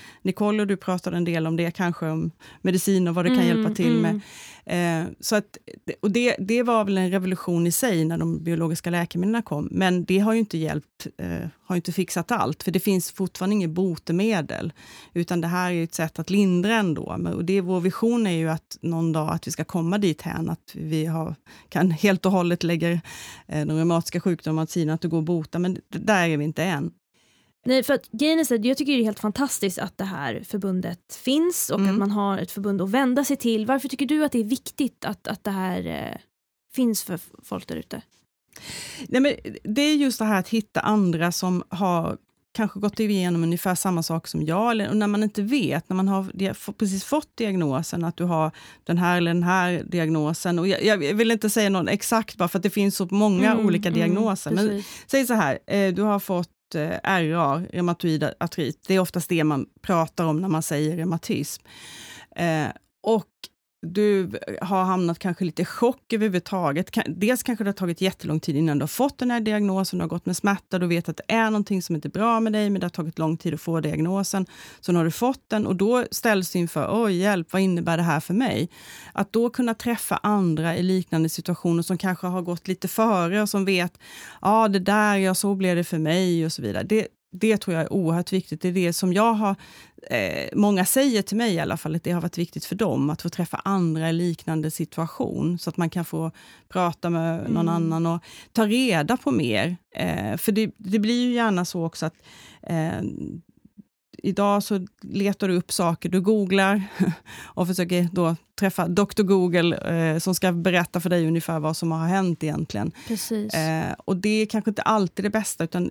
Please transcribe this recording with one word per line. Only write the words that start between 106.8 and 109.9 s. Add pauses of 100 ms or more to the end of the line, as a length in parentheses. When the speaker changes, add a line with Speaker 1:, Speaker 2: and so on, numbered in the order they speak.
Speaker 1:
<laughs> (300)
och
försöker
då (240)
träffa
doktor
Google,
eh,